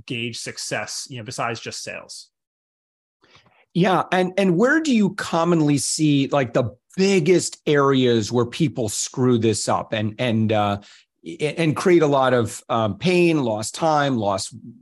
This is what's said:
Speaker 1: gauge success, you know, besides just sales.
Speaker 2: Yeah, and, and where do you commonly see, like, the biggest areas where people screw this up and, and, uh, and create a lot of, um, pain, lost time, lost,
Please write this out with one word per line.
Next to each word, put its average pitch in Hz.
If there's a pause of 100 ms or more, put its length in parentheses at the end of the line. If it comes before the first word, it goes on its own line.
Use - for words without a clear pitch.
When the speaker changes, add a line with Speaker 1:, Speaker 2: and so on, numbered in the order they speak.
Speaker 1:
gauge 117
success, -
you 127
know, 110
besides 117
just -
sales. - (1400)
Speaker 2:
Yeah, 180
and, 185
and 190
where 269
do 294
you 208
commonly 165
see, 143
like, 139
the 123 (220)
biggest 185
areas 131
where 117
people 120
screw 123
this 110
up 98
and, 107
and, 110
uh, 101 (580)
and 147
create 175
a 151
lot 131
of, 117
um, 110
pain, 170
lost 110
time, 143
lost, 101 (260)